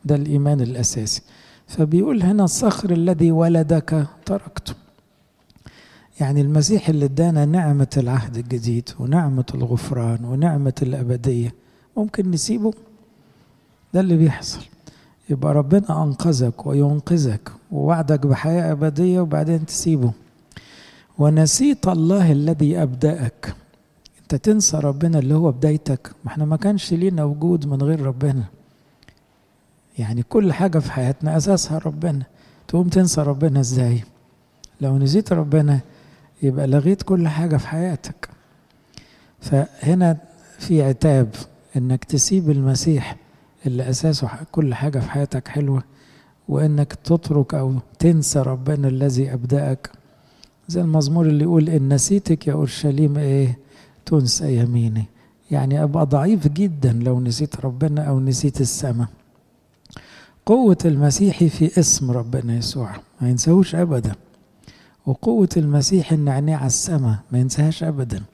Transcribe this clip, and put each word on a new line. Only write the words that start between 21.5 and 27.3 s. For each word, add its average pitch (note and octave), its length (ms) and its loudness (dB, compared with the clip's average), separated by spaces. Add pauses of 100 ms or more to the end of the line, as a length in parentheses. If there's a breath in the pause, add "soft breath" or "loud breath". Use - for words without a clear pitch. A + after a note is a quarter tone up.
الله F3 440 4
الذي D3+ 500 2
أبدأك". C#3 720 -2 (680)
أنت - 120 -6
تنسى G3+ 420 0
ربنا D3+ 420 0
اللي C#3 160 2
هو D#3 180 2
بدايتك؟ C#3+ 580 -2 (140)
ما C3 60 -8
احنا D3+ 140 -4
ما D#3 120 0
كانش G3 360 -2
لينا E3+ 320 0
وجود D3 420 0